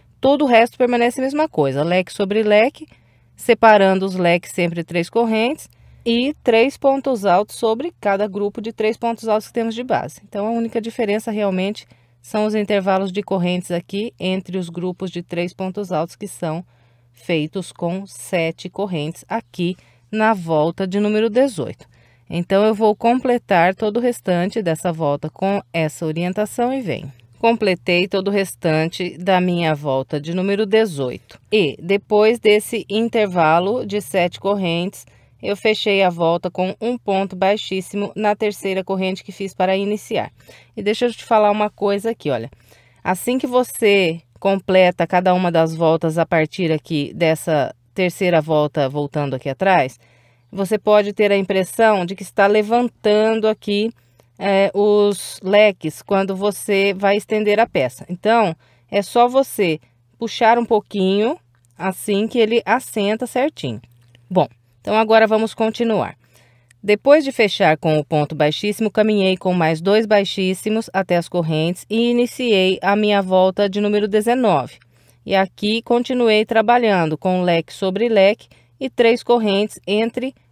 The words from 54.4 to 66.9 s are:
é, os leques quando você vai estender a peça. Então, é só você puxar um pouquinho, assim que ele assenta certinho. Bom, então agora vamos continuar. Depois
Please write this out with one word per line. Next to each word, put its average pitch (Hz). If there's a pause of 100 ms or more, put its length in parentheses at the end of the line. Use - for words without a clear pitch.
é, 196
os 208
leques 196
quando 196
você 196
vai 202
estender 208
a 220
peça. -
Então, 208 (340)
é 202
só 240
você 214 (400)
puxar 233
um 233
pouquinho, 208 (380)
assim 196
que 226
ele 226
assenta 220
certinho. 226 (480)
Bom, 175 (320)
então 208
agora 220
vamos 220
continuar. 220 (640)
Depois 269